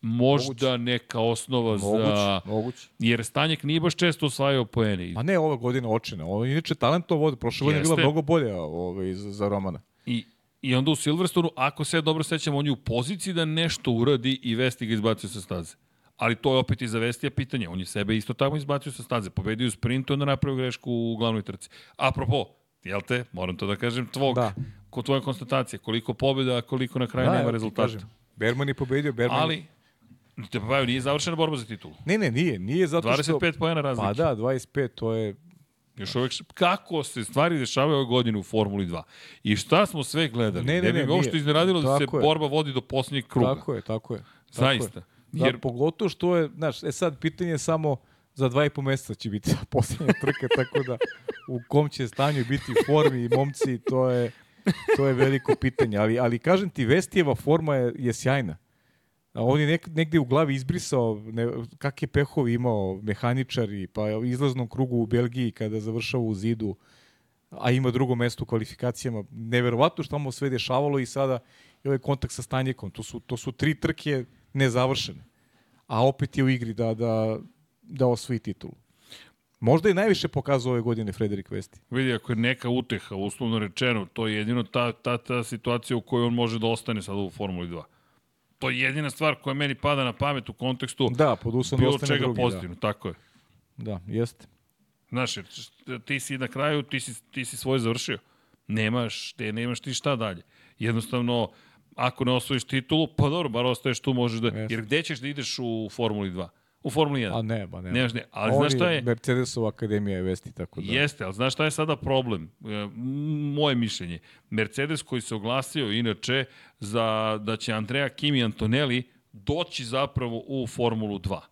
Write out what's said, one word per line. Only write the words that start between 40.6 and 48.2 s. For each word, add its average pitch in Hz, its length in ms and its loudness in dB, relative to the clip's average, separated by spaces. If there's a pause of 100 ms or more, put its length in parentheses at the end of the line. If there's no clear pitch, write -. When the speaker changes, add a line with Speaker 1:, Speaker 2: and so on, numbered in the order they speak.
Speaker 2:
Ne, 143 80 2
ne, 180 80 2
Speaker 1:
Ne 190 120 4
bi 170 60 2
Speaker 2:
ne, 139 60 0
Speaker 1:
me 135 60 0
uopšte 139 200 2
Speaker 2:
nije. 160 80 0
Speaker 1:
iznenadilo 160 420 4
da 139 160 4
se 143 80 4
Speaker 2:
Tako 139 120 -2
je. 131 40 2
Speaker 1:
borba 156 260 4
vodi 143 260 0
do 127 80 0
poslednjeg 131 460 -2
kruga. 127 200 4
Speaker 2:
Tako 139 260 -2
je, 104 80 -4
tako 110 320 -6
je, 107 60 -8
tako - 120 -20 (220)
Speaker 1:
Zaista. 123 460 2
Speaker 2:
je. - 40 -18 (280)
Da, 131 140 0
Speaker 1:
Jer 120 140 2
Speaker 2:
pogotovo 143 500 0
što 175 260 0
je, 160 140 2
znaš, 151 340 -4
e 156 80 -2
sad, 160 280 -2
pitanje 170 300 -2
je 156 80 0
samo 156 400 0 (360)